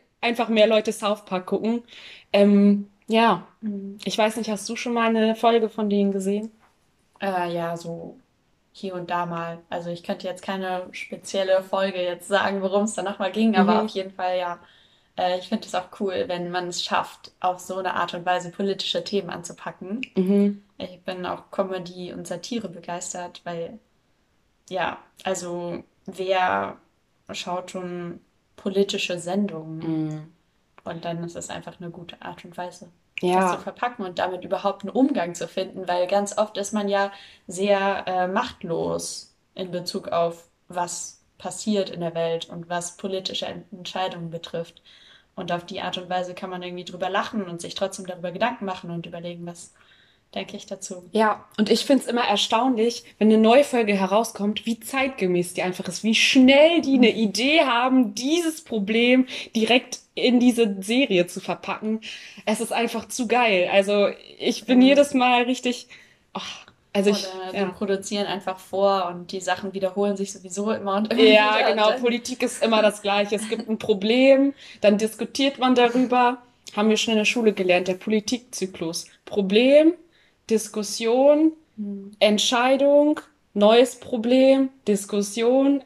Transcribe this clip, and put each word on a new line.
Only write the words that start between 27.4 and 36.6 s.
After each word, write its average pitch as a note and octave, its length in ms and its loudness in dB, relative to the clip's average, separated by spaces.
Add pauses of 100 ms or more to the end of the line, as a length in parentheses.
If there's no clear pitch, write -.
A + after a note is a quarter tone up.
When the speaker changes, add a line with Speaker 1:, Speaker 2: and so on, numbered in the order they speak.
Speaker 2:
schon F3 500 -10 (360)
politische G3 600 -2
Sendungen? D#3+ 880 -4
Speaker 1:
Mhm. D#3 240 -12 (520)
Speaker 2:
Und E3 200 -12
dann E3+ 200 -6
ist E3+ 120 -10
es F3 140 -12
einfach E3 300 -14
eine F3 100 -12
gute E3+ 300 -18
Art - 240 -14
und F3 140 -20
Weise, F3+ 300 -12 (340)
Speaker 1:
Ja. F3+ 180 4
Speaker 2:
das F#3 120 2
zu E3+ 100 -4
verpacken A3+ 420 -6
und F3+ 140 -10
damit F3+ 260 -4
überhaupt G3 380 -4
einen G3 80 -10
Umgang G#3+ 440 0
zu - 140 -8
finden, F#3 400 -8
weil F3+ 180 0
ganz G3+ 300 -2
oft G#3 220 -2
ist G3+ 160 -6